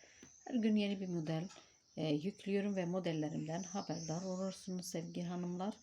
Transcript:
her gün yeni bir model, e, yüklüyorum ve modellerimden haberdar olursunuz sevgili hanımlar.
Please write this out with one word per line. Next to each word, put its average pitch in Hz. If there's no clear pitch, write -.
her 262
gün 220
yeni 202
bir 185
model, 165
e, 156
yüklüyorum 196
ve 180
modellerimden 165
haberdar 165
olursunuz 185
sevgili 170
hanımlar. 180